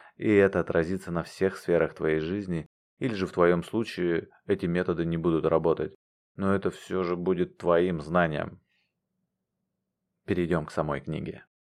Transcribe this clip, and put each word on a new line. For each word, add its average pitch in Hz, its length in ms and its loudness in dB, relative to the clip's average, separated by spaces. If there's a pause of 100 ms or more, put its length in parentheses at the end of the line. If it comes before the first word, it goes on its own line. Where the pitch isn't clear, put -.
(180)
и 107 140 0
это 98 280 6
отразится 87 520 -2
на 85 120 -2
всех - 340 -2
сферах 80 380 2
твоей 78 240 0
жизни, 87 480 -4 (320)
или 127 140 -2
же 95 120 -2
в - 60 -10
твоём 87 320 4
случае 87 640 -4 (160)
эти 98 200 -2
методы 85 400 -2
не 82 120 -2
будут 82 280 0
работать. 80 500 2 (400)
Но 98 180 -2
это 98 160 0
всё 92 340 -4
же 87 120 -2
будет 87 420 -2
твоим 85 440 2
знанием. 82 600 -2 (1600)
Перейдём 85 400 0
к - 60 -16
самой 76 300 -2
книге. 78 440 -8 (200)